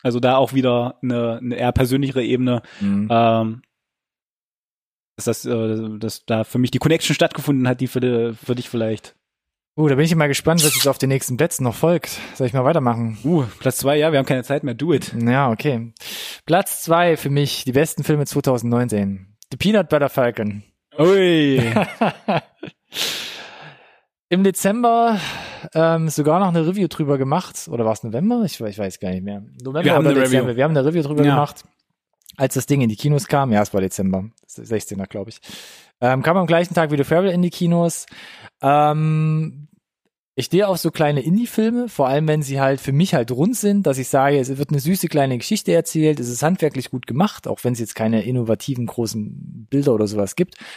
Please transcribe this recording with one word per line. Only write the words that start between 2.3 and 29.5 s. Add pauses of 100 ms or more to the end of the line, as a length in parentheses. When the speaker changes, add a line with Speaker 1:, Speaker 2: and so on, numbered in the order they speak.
Speaker 2:
Mhm.
Speaker 1:
ähm, (1600)
dass
das,
äh,
dass
da
für
mich
die
Connection
stattgefunden
hat,
die
für,
für
dich
vielleicht. (600)
Speaker 2:
Uh,
da
bin
ich
mal
gespannt,
was
jetzt
auf
den
nächsten
Plätzen
noch
folgt. (180)
Soll
ich
mal
weitermachen?
Speaker 1:
Uh, (160)
Platz
zwei,
ja,
wir
haben
keine
Zeit
mehr.
Do
it.
Speaker 2:
Ja,
okay. (520)
Platz
zwei
für
mich,
die
besten
Filme
zweitausendneunzehn. (160)
The
Peanut
Butter
Falcon. (340)
Speaker 1:
Ui.
Speaker 2:
<laughs> (2500)
Im
Dezember, (560)
ähm,
sogar
noch
eine
Review
drüber
gemacht.
Oder
war
es
November?
Ich,
ich
weiß
gar
nicht
mehr. (200)